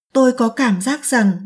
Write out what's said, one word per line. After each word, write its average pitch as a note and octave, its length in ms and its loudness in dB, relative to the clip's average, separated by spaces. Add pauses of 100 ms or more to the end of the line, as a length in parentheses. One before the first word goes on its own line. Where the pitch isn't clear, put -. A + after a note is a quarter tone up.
(120)
tôi B3+ 200 4
có A#3+ 160 -2
cảm A3 340 -2
giác D4 240 -4
rằng G#3+ 260 2 (140)